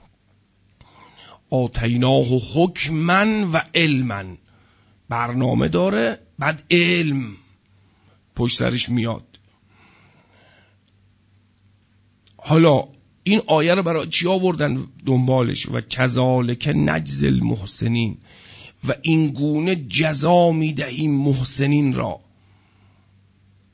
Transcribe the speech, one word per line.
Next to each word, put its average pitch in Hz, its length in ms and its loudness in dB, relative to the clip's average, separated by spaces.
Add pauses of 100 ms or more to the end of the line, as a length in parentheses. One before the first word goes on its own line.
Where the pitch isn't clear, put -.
(1500)
آتیناه 123 760 2 (280)
حکما 180 1000 0
و 160 120 0 (100)
علما، 131 500 0 (840)
برنامه 120 600 0
داره، 196 500 0 (200)
بعد 147 320 -4
علم 165 680 0 (1000)
پشت 120 220 -2
سرش 123 300 -2
میاد. 113 500 -4 (3000)
حالا 160 480 4 (380)
این 208 240 2
آیه 156 280 2
رو 190 80 0
برای 160 240 -4
چی 165 220 -2
آوردن 151 580 -2 (200)
دنبالش؟ 127 600 2
"و 120 140 -4
کذالک 127 920 0
نجزی 147 520 0
المحسنین"، 117 920 -2 (720)
و 135 140 -2
این 160 280 2
گونه 151 460 -2
جزا 160 760 2
می‌دهیم 156 580 -2
محسنین 139 840 2
را. 117 260 -6 (1500)